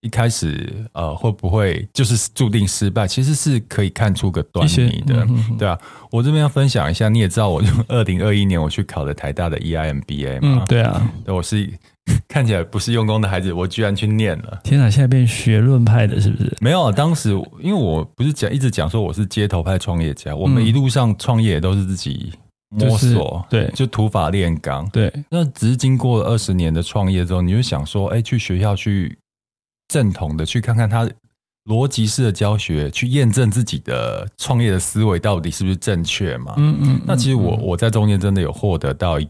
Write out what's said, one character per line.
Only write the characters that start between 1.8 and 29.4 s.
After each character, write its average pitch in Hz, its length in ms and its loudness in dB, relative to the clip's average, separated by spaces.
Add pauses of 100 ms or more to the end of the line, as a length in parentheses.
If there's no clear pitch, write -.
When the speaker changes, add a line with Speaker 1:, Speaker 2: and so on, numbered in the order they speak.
Speaker 1:
就 139 100 0
是 113 320 0
注 123 140 0
定 104 180 2
失 101 240 0
败， 98 160 0
其 127 160 -2
实 147 120 2
是 135 260 0
可 - 240 -2
以 95 60 0
看 107 220 0
出 92 200 0
个 80 120 -2
端 85 220 0
倪 78 100 4
的。 127 100 4
Speaker 2:
一 - 20 4
些， - 140 -2 (100)
嗯， 113 160 2
嗯， 117 220 2
嗯。 113 80 -2
Speaker 1:
对 104 100 0
啊， 85 100 -2 (320)
我 117 120 0
这 139 100 2
边 156 100 2
要 147 60 2
分 139 200 2
享 80 220 0
一 90 40 0
下， 110 140 2
你 113 120 4
也 101 80 4
知 85 100 -2
道 107 120 2
我 82 120 2
就， 104 60 4 (100)
<laughs> 110 80 0
二 120 160 0
零 92 220 0
二 104 100 2
一 101 100 2
年 92 160 2
我 78 80 0
去 101 140 -4
考 - 220 -6
了 71 100 -4
台 71 180 -8
大 87 160 -2
的 80 120 -4
E 80 160 -4
I 78 160 -2
M 69 80 -4
B 69 260 -8
A 65 140 -6
嘛。 131 220 4
Speaker 2:
嗯， - 40 -2
对 117 160 2
啊。 107 300 0 (120)
Speaker 1:
对， 95 100 -4
我 90 80 -2
是， 101 280 -2 (260)
<laughs> - 300 -2
看 143 180 0
起 110 100 2
来 87 100 0
不 104 140 -8
是 117 160 -2
用 113 120 2
功 107 140 0
的 104 80 0
孩 92 120 -2
子， 92 120 -2
我 90 160 -2
居 113 140 -4
然 101 120 0
去 101 120 -2
念 107 320 0
了。 - 260 -12
Speaker 2:
天 139 160 4
哪， 123 80 6
现 113 140 4
在 131 40 4
变 127 200 4
学 110 340 2
论 123 240 4
派 110 220 4
的 101 120 0
是 101 120 2
不 - 120 -2
是？ - 180 -4
Speaker 1:
没 113 100 2
有， 165 200 2
当 151 240 2
时 110 160 -2 (300)
因 147 60 -6
为 196 80 0
我 85 280 0 (140)
不 123 80 -2
是 147 80 0
讲， - 180 -2
一 139 80 -2
直 131 120 0
讲 80 180 -2
说 110 140 -2
我 80 100 -4
是 101 140 -2
街 104 200 -2
头 95 160 -2
派 92 160 0
创 85 240 -2
业 73 120 -2
家， 73 200 -10
我 87 120 -2
们 113 180 4
一 113 80 2
路 135 160 2
上 117 300 2
创 117 220 0
业 110 100 2
也 78 100 0
都 92 140 2
是 98 100 0
自 95 100 -4
己 76 380 -8 (380)
摸 110 260 2
索， 98 540 2
Speaker 2:
嗯。 - 0 -
就 110 100 2
是、 - 60 0
对。 - 80 -6
Speaker 1:
就 131 120 0
土 110 220 0
法 87 220 0
炼 87 300 0
钢。 71 280 -6
Speaker 2:
对。 - 240 0 (160)
Speaker 1:
那 170 160 0
只 127 240 -2
是 127 80 2
经 131 220 2
过 117 240 2
二 113 160 2
十 98 160 -2
年 82 180 2
的 82 100 0
创 95 300 0
业 90 100 2
之 87 120 -2
后， 90 80 0
你 90 100 2
就 110 80 2
想 78 240 -2
说， 98 240 -4
哎， 113 140 0
去 120 160 -2
学 92 200 -2
校 101 160 0
去 98 440 -2 (720)